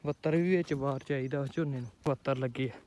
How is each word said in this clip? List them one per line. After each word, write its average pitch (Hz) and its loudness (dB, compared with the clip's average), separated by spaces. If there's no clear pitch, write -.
ਬੱਤਰ 156 0
ਵੀ 180 4
ਵਿੱਚ 165 0
ਬਾਹਰ 135 0
ਚਾਹੀਦਾ 139 -2
ਝੋਨੇ 139 -2
ਨੂੰ। 120 -8
ਬੱਤਰ 135 0
ਲੱਗੇ 127 -2
ਆ - -12